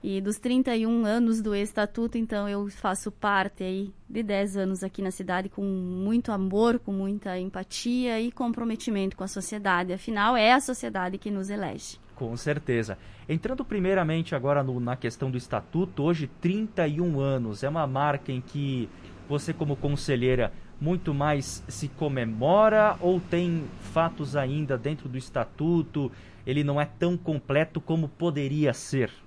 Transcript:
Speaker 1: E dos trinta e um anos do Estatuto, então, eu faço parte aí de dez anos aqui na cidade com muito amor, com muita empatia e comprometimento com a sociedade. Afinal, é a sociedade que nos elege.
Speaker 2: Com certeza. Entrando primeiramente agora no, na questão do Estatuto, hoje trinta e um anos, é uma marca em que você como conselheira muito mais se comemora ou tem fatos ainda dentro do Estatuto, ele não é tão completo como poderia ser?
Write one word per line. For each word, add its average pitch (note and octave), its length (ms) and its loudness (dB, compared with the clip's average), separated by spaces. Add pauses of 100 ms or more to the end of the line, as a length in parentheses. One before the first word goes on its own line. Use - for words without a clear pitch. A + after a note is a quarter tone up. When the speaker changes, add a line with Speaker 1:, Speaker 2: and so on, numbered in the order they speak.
Speaker 1:
E G3 160 -2
dos G3+ 180 -2
trinta B3+ 380 2
e A3+ 80 2
um A#3 220 2
anos A3+ 340 4
do G#3 140 0
Estatuto, G#3 640 -2
então, G#3+ 300 -2
eu G3+ 200 -2
faço G3+ 420 -4
parte G3+ 520 0
aí F#3+ 300 -4 (180)
de A3+ 120 -4
dez G3+ 340 0
anos F#3+ 260 0
aqui F#3+ 180 -6
na F#3+ 120 -2
cidade F#3 360 -4
com - 140 -6
muito G3 720 0
amor, G#3 480 4
com - 120 -8
muita G3 460 -4
empatia A3 840 -2
e A#3+ 120 -2
comprometimento A3+ 840 -2
com - 60 -8
a F#3+ 60 -6
sociedade. F#3+ 640 -2
Afinal, G#3+ 440 2
é A3+ 160 8
a C#4 80 8
sociedade G3+ 580 -4
que G#3 120 -6
nos G3 200 -4
elege. G3 480 -6 (180)
Speaker 2:
Com A#2 200 -6
certeza. A#2+ 600 -2 (300)
Entrando A3 360 -2
primeiramente F3+ 720 2
agora C#3 280 2
no, C3 180 0
na B2 160 -2
questão B2+ 340 -2
do B2+ 80 -2
Estatuto, D3+ 640 -2
hoje D#3 260 2 (120)
trinta G3 460 0
e D3+ 140 0
um E3 200 2
anos, B2+ 420 0
é C3+ 60 0
uma D#3 180 0
marca C#3 460 0
em B2+ 80 -2
que C3+ 480 -2 (400)
você D3 240 0
como C#3+ 240 0
conselheira B2+ 760 2 (280)
muito D#3+ 340 0
mais C#3+ 540 0
se - 180 -6
comemora D#3 1120 4
ou F3+ 200 4
tem F3 440 0 (160)
fatos D#3+ 540 -2
ainda C#3 420 0
dentro C#3+ 320 -4
do B2+ 80 -8
Estatuto, D3 960 0 (340)
ele C#3+ 200 0
não C#3+ 160 2
é D3 40 2
tão F3 320 0
completo D#3 640 0
como D#3+ 280 0
poderia D3+ 680 2
ser? B2 340 0 (180)